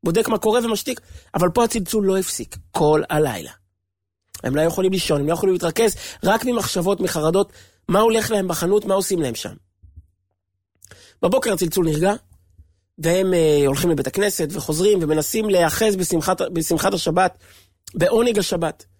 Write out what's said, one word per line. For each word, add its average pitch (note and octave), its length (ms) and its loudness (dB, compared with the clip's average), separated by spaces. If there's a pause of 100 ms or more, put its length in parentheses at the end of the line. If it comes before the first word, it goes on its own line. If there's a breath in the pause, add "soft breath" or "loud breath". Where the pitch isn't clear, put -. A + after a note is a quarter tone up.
בודק E3+ 260 0
מה A3 100 0
קורה A3 260 2
ומשתיק, A3+ 360 -4 (340 soft breath)
אבל F3 160 2
פה A#3+ 140 2
הצלצול G#3+ 420 -2
לא F#3+ 120 2
הפסיק, - 380 -6 (140)
כל D3+ 400 2
הלילה. A#2+ 400 -2 (960)
הם C3 120 -2
לא D3+ 40 0
יכולים F#3 320 0
לישון, E3 280 0
הם C#3+ 60 -2
לא D#3 60 0
יכולים F#3 200 0
להתרכז, F3+ 440 0 (280 loud breath)
רק G#3+ 200 2
ממחשבות, G3+ 560 -2
מחרדות, E3 520 0 (360 soft breath)
מה F3+ 120 2
הולך A3 300 2
להם G3 180 0
בחנות, F3+ 360 0
מה G3 100 0
עושים F#3+ 280 -2
להם B2 120 -4
שם. - 200 -10 (1700 loud breath)
בבוקר A3 300 2
הצלצול F3+ 320 0
נרגע, E3 300 2 (840)
והם, F#3 360 2
אה, D3+ 320 4
הולכים C#3 240 0
לבית C#3+ 160 0
הכנסת G3 440 -2
וחוזרים, F#3 520 0
ומנסים D#3 480 0
להיאחז F#3+ 460 2
בשמחת, F3+ 440 -2 (120)
בשמחת E3+ 420 -2
השבת, F3+ 440 0 (560 soft breath)
בעונג A3 440 2
השבת. E3+ 480 -4 (120)